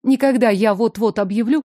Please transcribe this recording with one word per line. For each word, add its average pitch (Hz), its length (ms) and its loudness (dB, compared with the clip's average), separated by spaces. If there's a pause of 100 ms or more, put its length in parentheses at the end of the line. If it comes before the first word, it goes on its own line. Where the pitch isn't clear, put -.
Никогда 254 460 2
я 208 240 2
вот-вот 214 460 -2
объявлю 220 420 -2 (140)